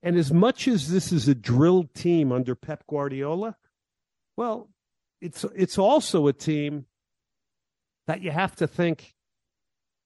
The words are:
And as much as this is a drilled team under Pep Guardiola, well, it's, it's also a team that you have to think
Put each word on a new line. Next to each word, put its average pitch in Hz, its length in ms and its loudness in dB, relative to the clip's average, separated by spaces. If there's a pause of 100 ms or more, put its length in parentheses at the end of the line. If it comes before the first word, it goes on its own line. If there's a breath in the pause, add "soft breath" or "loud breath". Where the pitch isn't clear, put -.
And 175 160 0
as 147 140 2
much 208 360 4
as 160 220 0
this 180 220 0
is 139 160 0
a 143 60 6
drilled 147 600 2
team 165 360 2
under 123 240 -2
Pep - 320 -16
Guardiola, 147 680 -6 (800)
well, 226 340 -6 (500)
it's, - 340 -12
it's 185 240 -2
also 202 480 2
a 143 80 4
team 147 520 -4 (1200)
that 170 140 -6
you 185 100 -8
have 180 260 -4
to 165 100 -2
think - 480 -4 (920)